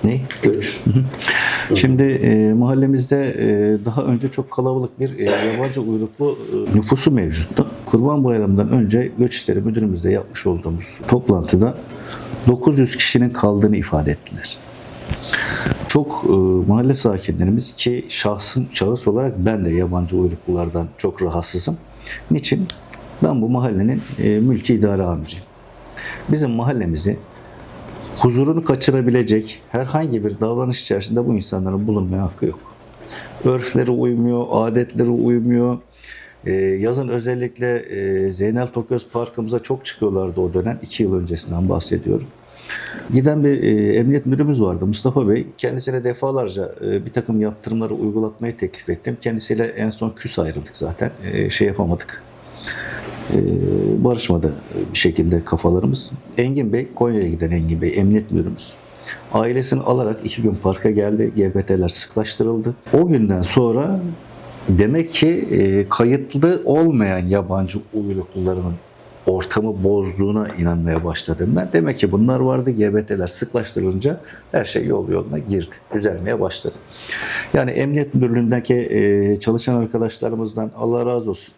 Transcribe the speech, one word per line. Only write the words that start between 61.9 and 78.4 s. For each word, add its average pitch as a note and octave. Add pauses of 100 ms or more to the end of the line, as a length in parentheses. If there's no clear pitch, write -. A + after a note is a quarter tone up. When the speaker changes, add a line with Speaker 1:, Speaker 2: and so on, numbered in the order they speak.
Speaker 1:
O E3+
günden G#2
sonra C3 (680)
demek A#2+
ki, -
e, G2
kayıtlı C#3
olmayan B2+
yabancı F#2+ (140)
uyrukluların F#2 (520)
ortamı F#2+
bozduğuna G2
inanmaya E2+
başladım E2+
ben. F2+
Demek D#3
ki G2
bunlar A#2+
vardı. C3
G G#2
B G#2+
T'ler F#2+
sıklaştırılınca A2+ (300)
her A2+
şey -
yol -
yoluna F2+
girdi. F#2+ (180)
Düzelmeye G2+
başladı. - (800)
Yani C3
emniyet C#3+
müdürlüğündeki, A#2+